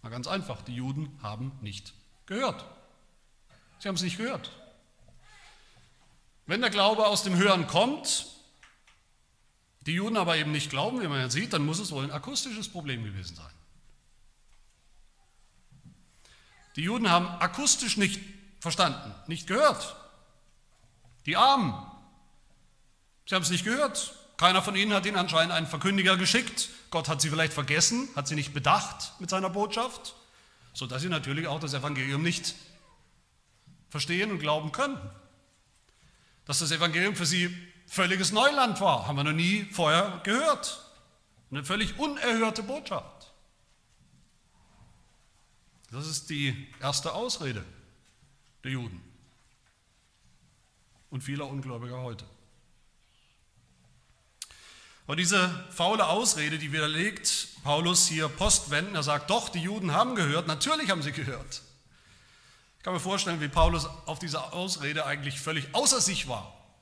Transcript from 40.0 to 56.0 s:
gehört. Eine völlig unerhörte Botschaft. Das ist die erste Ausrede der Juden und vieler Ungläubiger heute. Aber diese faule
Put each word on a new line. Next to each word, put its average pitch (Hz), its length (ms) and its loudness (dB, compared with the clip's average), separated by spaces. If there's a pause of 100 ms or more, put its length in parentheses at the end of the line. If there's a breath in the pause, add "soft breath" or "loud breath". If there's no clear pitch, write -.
gehört. 269 680 0 (600)
Eine 143 120 -6
völlig 202 360 -2
unerhörte 220 640 0
Botschaft. 247 680 -8 (2500)
Das 135 160 -10
ist 151 220 -6
die 143 360 -4 (140)
erste 139 320 -2
Ausrede 147 520 -6 (1000)
der 131 80 -6
Juden 107 280 -8 (2000)
und 131 100 -8
vieler 143 260 -6
Ungläubiger 127 540 -8
heute. 120 240 -10 (2750 loud breath)
Aber 143 80 -4
diese 180 340 4 (220)
faule 196 380 4